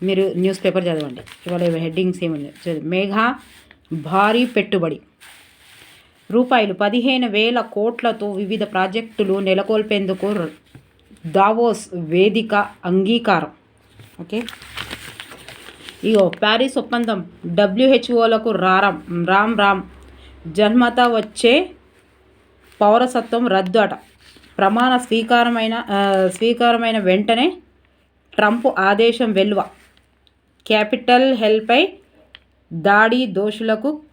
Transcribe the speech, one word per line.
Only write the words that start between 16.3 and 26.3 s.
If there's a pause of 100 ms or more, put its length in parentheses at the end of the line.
ఒప్పందం, (160)
డబ్ల్యూహెచ్ఓలకు
రారం,
రామ్
రామ్, (720)
జన్మత
వచ్చే (1080)
పౌరసత్వం
రద్దు
అట. (640)
ప్రమాణ
స్వీకారమైన,
ఆ,
స్వీకారమైన